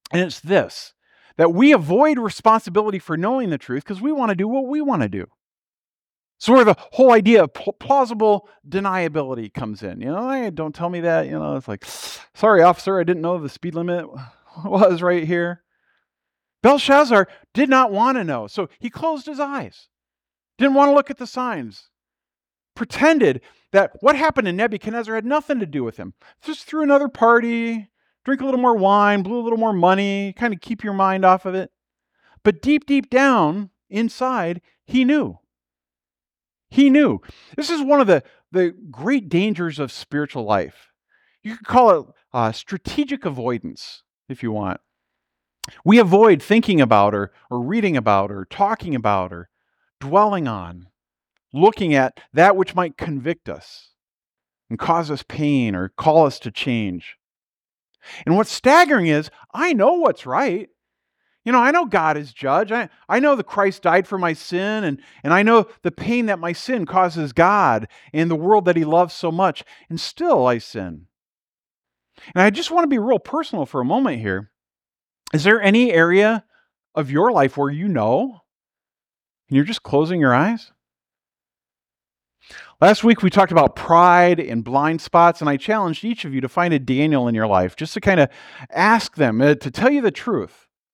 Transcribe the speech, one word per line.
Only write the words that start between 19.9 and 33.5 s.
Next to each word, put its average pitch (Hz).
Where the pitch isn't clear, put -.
Didn't 269
wanna 277
look 285
at -
the 247
signs. 185
Pretended 240
that 196
what 285
happened 269
to 175
Nebuchadnezzar 220
had 220
nothing 285
to 190
do 139
with 113
him. 95
Just -
threw 311
another 285
party, 233
drink 269
a 262
little 262
more 247
wine, 202
blew 220
a 233
little 226
more 220
money, 196
kinda 226
keep -
your 208
mind 190
off 185
of 185
it. 185
But 202
deep, 294
deep 277
down 208